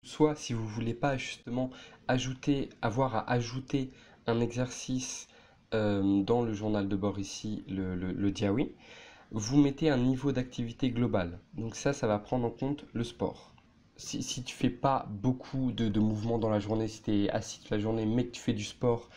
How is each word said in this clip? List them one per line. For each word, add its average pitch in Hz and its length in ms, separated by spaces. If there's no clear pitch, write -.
Soit, 151 320
si - 180
vous 113 140
voulez 113 260
pas 139 240
justement 127 540
ajouter, 131 640
avoir 117 340
à - 160
ajouter 127 580
un 117 140
exercice, 127 840
euh, 98 500
dans 117 200
le 113 100
journal 104 340
de 101 80
bord 98 240
ici, 104 480
le, 95 280
le, 90 160
le 98 200
diawi, 101 420
vous 113 300
mettez 143 300
un 135 60
niveau 131 340
d'activité 127 580
global. 104 500
Donc 113 220
ça, - 180
ça 127 140
va 104 100
prendre 120 280
en 113 40
compte 139 440
le 113 100
sport. - 500
Si, - 280
si - 200
tu - 120
fais - 160
pas 135 380
beaucoup 127 600
de, 110 160
de 104 120
mouvements 107 400
dans 110 100
la 107 100
journée, 107 280
si - 160
t'es 101 260
assis - 300
toute - 100
la 107 100
journée, 110 280
mais 120 180
que - 60
tu - 100
fais 120 120
du 104 100
sport, - 540